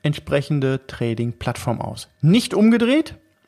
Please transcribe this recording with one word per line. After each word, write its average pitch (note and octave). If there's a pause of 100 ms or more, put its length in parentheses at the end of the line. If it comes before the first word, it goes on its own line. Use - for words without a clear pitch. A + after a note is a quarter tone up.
entsprechende C#3+
Trading-Plattform A#2
aus. - (140)
Nicht G3+
umgedreht, A#3 (320)